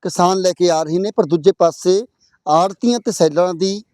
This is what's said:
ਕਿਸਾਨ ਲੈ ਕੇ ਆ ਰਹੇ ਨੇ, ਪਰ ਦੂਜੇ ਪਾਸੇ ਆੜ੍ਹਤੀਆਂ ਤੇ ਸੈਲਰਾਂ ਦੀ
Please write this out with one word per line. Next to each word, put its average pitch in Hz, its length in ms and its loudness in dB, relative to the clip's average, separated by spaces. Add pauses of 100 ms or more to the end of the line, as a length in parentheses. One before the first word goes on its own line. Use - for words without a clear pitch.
ਕਿਸਾਨ 180 360 0
ਲੈ 180 140 0
ਕੇ 175 180 0
ਆ 160 120 0
ਰਹੇ 160 160 -4
ਨੇ, 196 180 -4
ਪਰ 220 80 2
ਦੂਜੇ 160 340 2
ਪਾਸੇ 185 480 0 (420)
ਆੜ੍ਹਤੀਆਂ 196 520 0
ਤੇ 220 120 -6
ਸੈਲਰਾਂ 175 420 0
ਦੀ 190 280 -4 (120)